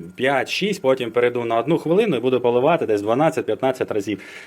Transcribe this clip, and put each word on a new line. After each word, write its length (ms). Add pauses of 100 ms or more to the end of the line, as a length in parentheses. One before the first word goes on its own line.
(160)
п'ять, 320
шість, 340
потім 280
перейду 340
на 140
одну 200
хвилину 380
і 40
буду 200
поливати 460
десь 160
дванадцять-п'ятнадцять 880
разів. 320 (240)